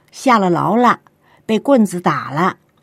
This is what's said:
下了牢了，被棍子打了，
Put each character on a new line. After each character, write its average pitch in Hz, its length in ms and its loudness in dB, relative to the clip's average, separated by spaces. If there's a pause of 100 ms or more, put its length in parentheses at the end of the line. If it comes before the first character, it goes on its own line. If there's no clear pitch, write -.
(120)
下 240 280 0
了 185 100 0
牢 160 260 0
了， 240 260 2 (440)
被 220 140 -2
棍 226 260 2
子 175 160 -6
打 131 300 -4
了， 165 260 -2 (260)